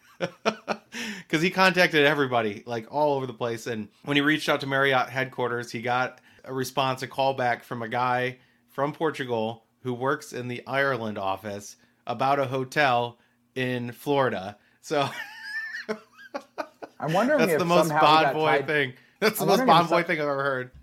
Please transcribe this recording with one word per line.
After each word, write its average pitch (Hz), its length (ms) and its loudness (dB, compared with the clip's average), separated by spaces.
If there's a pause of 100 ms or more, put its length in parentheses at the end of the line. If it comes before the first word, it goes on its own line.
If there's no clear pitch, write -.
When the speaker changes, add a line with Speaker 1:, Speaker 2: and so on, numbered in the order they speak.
(180)
Speaker 1:
<laughs> - 1080 -8
'cause 156 140 0
he 185 80 2
contacted 180 540 4
everybody, 123 640 0
like, 117 260 -6
all 147 220 2
over 135 120 -2
the 123 60 -10
place. 117 360 -6
And 110 200 -6 (160)
when 143 120 -2
he 143 40 6
reached 151 280 0
out 147 140 0
to 139 40 -8
Marriott 135 440 2
headquarters, 123 600 -4
he 120 100 -8
got 123 400 -2 (240)
a - 80 -14
response, 131 500 -2
a 131 40 -6
call 135 280 0
back 123 280 -2
from 120 200 -10
a 113 60 -8
guy 123 500 -2 (320)
from 143 220 -2
Portugal 120 720 -4 (180)
who 127 120 -6
works 135 380 -4
in 123 160 -8
the 120 180 -10
Ireland 123 520 -2
office 101 580 -6 (300)
about 131 340 0
a 135 60 0
hotel 131 720 0 (360)
in 123 380 -4
Florida. 113 640 0 (240)
So 143 280 0 (800)
<laughs> - 0 - (1120)
Speaker 2:
I'm 151 120 -2
wondering 240 280 2
Speaker 1:
that's 165 120 4
Speaker 2:
if 147 60 2
Speaker 1:
the 180 60 0
most 170 240 4
Speaker 2:
somehow 156 300 6
he 160 60 6
got 139 100 2
Speaker 1:
Bonvoy 156 120 0
Speaker 2:
tied 147 200 2
Speaker 1:
thing. 143 260 0 (280)
That's 208 180 2
the - 40 -2
Speaker 2:
I'm 151 60 2
Speaker 1:
most 196 100 6
Speaker 2:
wondering 175 200 8
if 170 80 4
Speaker 1:
Bonvoy - 20 -8
Speaker 2:
some- 170 160 2
Speaker 1:
thing 175 160 0
I've 147 80 0
ever 139 140 -2
heard. 127 280 -2 (120)